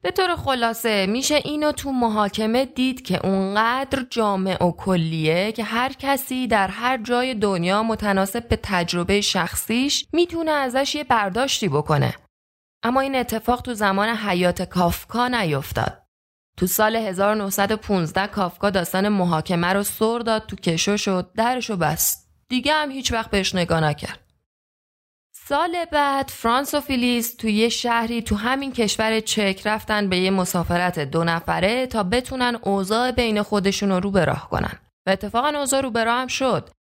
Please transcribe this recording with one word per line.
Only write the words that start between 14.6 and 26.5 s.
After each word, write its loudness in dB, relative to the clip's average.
کافکا 0
نیفتاد. -2
تو 0
سال 2
هزار 0
و -
نهصد 0
و 0
پونزده 0
کافکا -2
داستان 0
محاکمه 2
رو 2
سر 0
داد -2
تو -12
کشوش 0
و 0
درشو -2
بست. -2
دیگه 2
هم 0
هیچ -4
وقت -4
بهش 0
نگاه 2
نکرد. -2
سال 0
بعد 0
فرانس 0